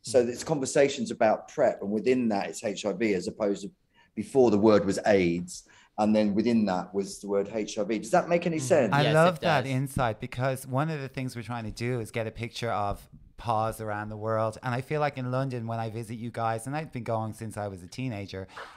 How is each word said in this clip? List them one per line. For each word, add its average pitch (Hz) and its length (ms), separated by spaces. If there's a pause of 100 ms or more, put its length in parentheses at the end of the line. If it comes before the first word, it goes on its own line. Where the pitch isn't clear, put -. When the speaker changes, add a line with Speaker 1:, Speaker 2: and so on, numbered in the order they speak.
Speaker 1:
So 123 200
Speaker 2:
Mm. 117 40
Speaker 1:
there's 120 180
conversations 135 680
about 110 380
prep, 120 320
and 101 100
within 117 380
that 98 220
it's - 120
H 101 220
I 101 80
V 104 220
as 90 120
opposed 101 360
to 98 80 (440)
before 117 360
the 101 80
word 104 260
was 92 220
aids, 90 600 (320)
and 107 160
then 107 200
within 110 320
that 90 280
was 98 260
the 101 60
word 98 260
H 110 260
I 104 60
V. 107 140
Does - 120
that 170 180
make 170 180
any 165 120
Speaker 2:
Mm. - 20
Speaker 1:
sense? 127 340
Speaker 3:
I 143 80
Speaker 4:
Yes, 147 120
Speaker 3:
love 165 220
Speaker 4:
it - 60
Speaker 3:
that 143 200
Speaker 4:
does. 135 80
Speaker 3:
insight, 131 500
because 127 460
one 135 240
of 151 100
the 135 80
things 131 280
we're 120 60
trying 117 220
to 107 60
do 120 300
is 107 100
get 113 160
a 110 40
picture 113 400
of 101 380 (300)
pause 110 420
around 107 300
the 110 60
world. 110 460
And 123 120
I 131 80
feel 151 180
like 147 160
in 127 140
London, 127 360
when 113 120
I 113 100
visit 110 280
you 113 140
guys, 113 360
and 139 100
I've 156 160
been 123 120
going 110 280
since 107 240
I 104 120
was 92 140
a 92 60
teenager, 101 580 (300)